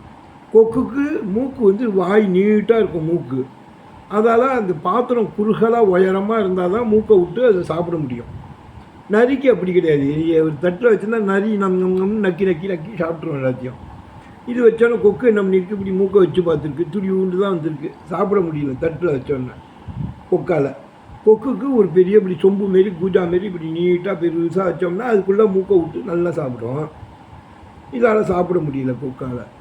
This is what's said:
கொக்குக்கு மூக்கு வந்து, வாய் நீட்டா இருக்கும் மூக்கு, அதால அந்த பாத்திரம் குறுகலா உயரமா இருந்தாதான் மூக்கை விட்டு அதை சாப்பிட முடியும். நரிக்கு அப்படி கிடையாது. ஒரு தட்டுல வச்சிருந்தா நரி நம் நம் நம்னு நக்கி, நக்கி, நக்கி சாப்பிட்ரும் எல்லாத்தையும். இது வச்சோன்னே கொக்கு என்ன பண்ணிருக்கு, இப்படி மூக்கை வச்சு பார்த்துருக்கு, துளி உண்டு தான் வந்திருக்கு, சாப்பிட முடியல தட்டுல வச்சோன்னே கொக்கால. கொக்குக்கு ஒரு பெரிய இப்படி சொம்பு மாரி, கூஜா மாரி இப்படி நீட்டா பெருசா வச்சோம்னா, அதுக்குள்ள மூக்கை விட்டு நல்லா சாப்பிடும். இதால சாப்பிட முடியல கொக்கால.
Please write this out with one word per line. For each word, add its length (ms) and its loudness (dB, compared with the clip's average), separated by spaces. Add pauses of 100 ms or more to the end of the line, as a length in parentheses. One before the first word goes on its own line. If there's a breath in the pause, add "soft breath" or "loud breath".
(540)
கொக்குக்கு 720 2 (100)
மூக்கு 320 -2
வந்து, 280 2
வாய் 400 2
நீட்டா 420 2
இருக்கும் 300 -2
மூக்கு, 400 -4 (680)
அதால 260 2
அந்த 360 0
பாத்திரம் 640 -2
குறுகலா 460 2 (100)
உயரமா 440 2
இருந்தாதான் 480 -2
மூக்கை 320 4
விட்டு 280 0
அதை 180 2
சாப்பிட 340 -4
முடியும். 400 -8 (720)
நரிக்கு 400 4
அப்படி 220 0
கிடையாது. 680 2
ஒரு 80 0 (100)
தட்டுல 320 2
வச்சிருந்தா 260 0
நரி 380 0
நம் 200 0
நம் 200 0
நம்னு 300 0
நக்கி, 180 0
நக்கி, 220 -2
நக்கி 360 -6
சாப்பிட்ரும் 400 -6
எல்லாத்தையும். 340 -4 (680 loud breath)
இது 240 4
வச்சோன்னே 320 4
கொக்கு 260 2
என்ன 140 4
பண்ணிருக்கு, 300 2
இப்படி 200 -4
மூக்கை 300 2
வச்சு 200 2
பார்த்துருக்கு, 500 -2
துளி 180 -4
உண்டு 300 0
தான் 100 0
வந்திருக்கு, 420 -6 (140)
சாப்பிட 360 0
முடியல 400 -4
தட்டுல 280 -2
வச்சோன்னே 420 -4 (800)
கொக்கால. 440 -2 (500)
கொக்குக்கு 500 0
ஒரு 180 4
பெரிய 240 4
இப்படி 180 0
சொம்பு 320 2
மாரி, 340 2
கூஜா 180 0
மாரி 240 -2
இப்படி 280 -8
நீட்டா 400 0 (120)
பெருசா 400 -2
வச்சோம்னா, 400 -4 (100)
அதுக்குள்ள 380 2
மூக்கை 260 2
விட்டு 280 -4
நல்லா 260 -2
சாப்பிடும். 560 -6 (1040)
இதால 300 2
சாப்பிட 380 0
முடியல 440 -4
கொக்கால. 420 -8 (160)